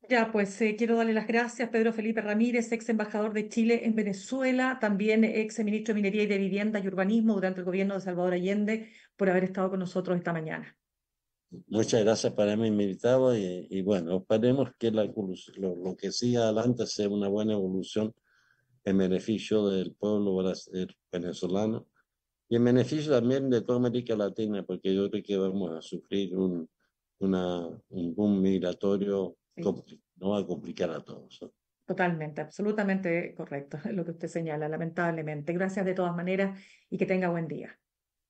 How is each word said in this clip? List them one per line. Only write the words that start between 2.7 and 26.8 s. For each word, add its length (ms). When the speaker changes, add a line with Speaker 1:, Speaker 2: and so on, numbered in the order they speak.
Speaker 1:
ex 160
embajador 440
de 160
Chile 360
en 100
Venezuela, 840
también 420
ex 400
ministro 320
de 60
Minería 240
y 20
de 120
Vivienda 420
y 80
Urbanismo 460
durante 260
el 60
gobierno 280
de 60
Salvador 320
Allende, 560
por 140
haber 140
estado 260
con 80
nosotros 380
esta 160
mañana. 440
Speaker 2:
Muchas 340
gracias 300
por 120
haberme 240
invitado 680
y, 340
y 120
bueno, 340
esperemos 600
que 120
la 140
evolu-, 520
lo, 200
lo 200
que 140
siga 340
adelante 420
sea 220
una 200
buena 240
evolución 600
en 140
beneficio 720
del 260
pueblo 420
bras-, 380
eh, 120
venezolano 760
y 80
en 80
beneficio 480
también 380
de 120
toda 160
América 380
Latina, 480
porque 280
yo 160
creo 140
que 140
vamos 400
a 60
sufrir 540
un, 320